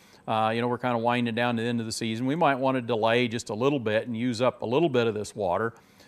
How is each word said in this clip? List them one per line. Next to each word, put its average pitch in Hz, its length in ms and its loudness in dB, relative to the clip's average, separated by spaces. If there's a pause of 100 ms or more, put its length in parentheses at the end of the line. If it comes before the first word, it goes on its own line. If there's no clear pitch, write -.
(300)
uh, 110 260 2
you 117 60 -2
know, 123 80 -2
we're 123 80 -2
kinda 120 220 -2
winding 120 360 0
down 120 220 0
to 113 60 -2
the 117 40 -2
end 120 140 -2
of 113 40 -6
the 110 60 -6
season. 113 340 -4
We 135 100 0
might 156 200 4
wanna 131 260 0
delay 117 460 2
just 113 220 -6
a 113 40 -4
little 135 260 0
bit 110 280 0
and 120 80 -6
use 117 260 -2
up 123 200 0
a 113 40 -4
little 143 240 2
bit 120 180 2
of 110 60 0
this 104 220 -8
water, 101 380 0 (340)